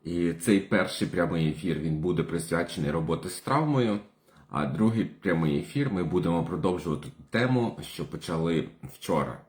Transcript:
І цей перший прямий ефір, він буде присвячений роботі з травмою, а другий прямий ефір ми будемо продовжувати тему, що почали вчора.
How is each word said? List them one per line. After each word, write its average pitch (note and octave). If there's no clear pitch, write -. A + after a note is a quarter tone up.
І E2+
цей G2
перший -
прямий E2
ефір, D2+
він D#2
буде E2
присвячений E2
роботі D#2+
з -
травмою, C3
а D2
другий G#2+
прямий E2
ефір C#3
ми F#2
будемо E2+
продовжувати E2
тему, A#2+
що -
почали E2
вчора. C2+